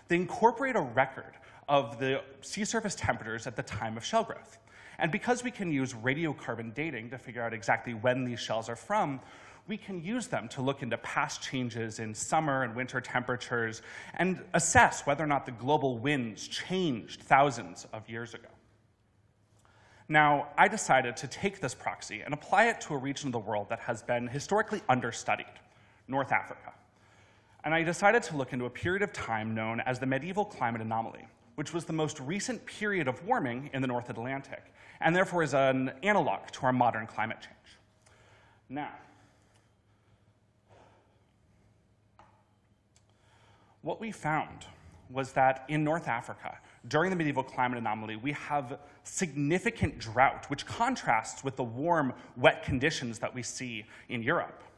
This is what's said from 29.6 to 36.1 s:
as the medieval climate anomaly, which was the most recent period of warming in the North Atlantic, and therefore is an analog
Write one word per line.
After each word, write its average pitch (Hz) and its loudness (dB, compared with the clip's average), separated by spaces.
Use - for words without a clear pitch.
as 123 0
the 131 -2
medieval 170 0
climate 120 -2
anomaly, 113 -4
which 147 -6
was 165 -4
the - -8
most 156 -2
recent 196 -4
period 196 -2
of 127 -4
warming 147 0
in 131 -2
the 131 0
North 123 -2
Atlantic, 127 -8
and 160 6
therefore 180 4
is 135 0
an 131 4
analog 170 2